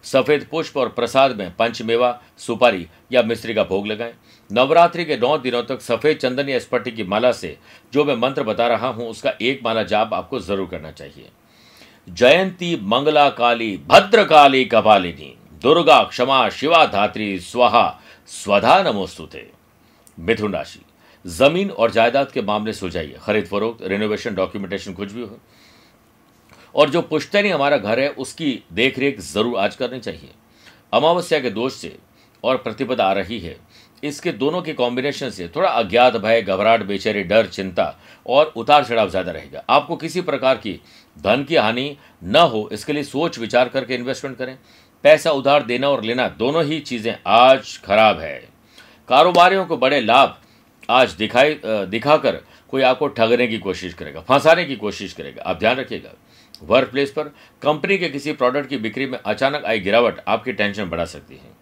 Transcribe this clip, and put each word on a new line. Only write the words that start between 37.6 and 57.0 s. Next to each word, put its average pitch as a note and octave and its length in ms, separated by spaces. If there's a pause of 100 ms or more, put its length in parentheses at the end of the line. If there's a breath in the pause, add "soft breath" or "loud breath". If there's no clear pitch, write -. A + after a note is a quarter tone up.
और D3 300
उतार C3+ 280
चढ़ाव A2+ 260
ज्यादा F2+ 220
रहेगा। C#2+ 360
आपको C#3+ 280
किसी E3 260
प्रकार C3 340
की G2 220 (380 soft breath)
धन A#2 280
की D#3+ 120
हानि B2+ 400 (280 soft breath)
न G2 120
हो B2+ 360
इसके A2 200
लिए D3 120
सोच - 340
विचार A#2+ 300
करके B2+ 260
investment C3 440
करें। C3 180 (480 soft breath)
पैसा D3+ 280
उधार C#3 320
देना B2 240
और B2+ 160
लेना A#2 260
दोनों D3 340
ही D3+ 160
चीजें A2+ 340 (140)
आज B2 500
खराब G2+ 420
है। D2+ 160 (720 soft breath)
कारोबारियों F3 580
को D3 100
बड़े C3 240
लाभ A#2 360 (520 soft breath)
आज A#2+ 240
दिखाई, A2+ 420
अ, G#2+ 300
दिखाकर A2+ 580 (280 soft breath)
कोई C3+ 120
आपको C3 260
ठगने A#2+ 380
की A2 120
कोशिश F2+ 360
करेगा, D2+ 260
फंसाने D#3 440
की C#3 120
कोशिश G2 360
करेगा, C#2 300
आप F2 160
ध्यान A2+ 180
रखिएगा। A#2 340 (520 soft breath)
वर्क A2 280
प्लेस C#3 200